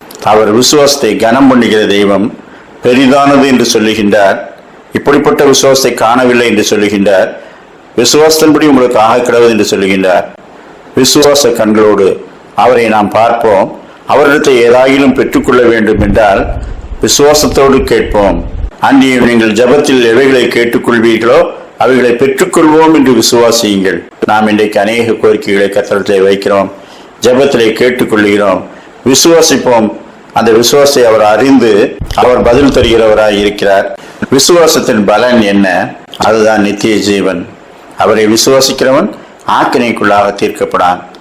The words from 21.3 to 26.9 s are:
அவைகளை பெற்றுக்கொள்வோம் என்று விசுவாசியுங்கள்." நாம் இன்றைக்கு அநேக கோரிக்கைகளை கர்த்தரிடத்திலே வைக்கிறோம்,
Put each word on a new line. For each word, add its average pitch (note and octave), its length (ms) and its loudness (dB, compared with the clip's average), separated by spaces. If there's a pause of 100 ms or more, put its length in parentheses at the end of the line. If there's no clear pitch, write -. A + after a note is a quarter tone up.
அவைகளை B2 340 0
பெற்றுக்கொள்வோம் D#3 840 0
என்று C3 200 2
விசுவாசியுங்கள்." G#2 920 0 (220)
நாம் G#2+ 220 0
இன்றைக்கு G#2 320 -2
அநேக A2+ 320 -2
கோரிக்கைகளை G2+ 560 0
கர்த்தரிடத்திலே G2+ 540 -2
வைக்கிறோம், G2 480 0 (520)